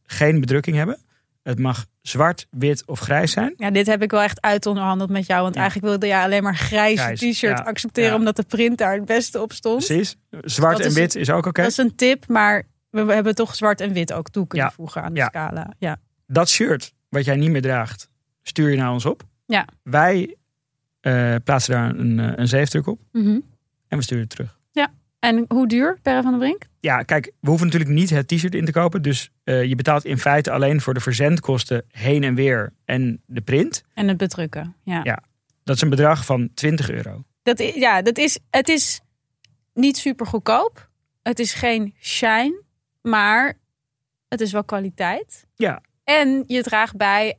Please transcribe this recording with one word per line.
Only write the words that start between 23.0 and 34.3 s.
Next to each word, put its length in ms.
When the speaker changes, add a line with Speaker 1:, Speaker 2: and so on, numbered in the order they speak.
Speaker 2:
Mhm. 260
Speaker 1:
En 100
we 40
sturen 220
het 80
terug. 260
Speaker 2:
Ja. 220
En 300
hoe 200
duur, 340
Perre 200
van 80
den 100
Brink? 220
Speaker 1:
Ja, 220
kijk, 380
we 80
hoeven 180
natuurlijk 280
niet 160
het 180
t-shirt 260
in 100
te 80
kopen. 300
Dus, 280
eh, 200
je 100
betaalt 300
in 140
feite 320
alleen 300
voor 140
de 60
verzendkosten 880
heen 360
en 100
weer 380
en 420
de 140
print. 420
Speaker 2:
En 140
het 80
bedrukken, 680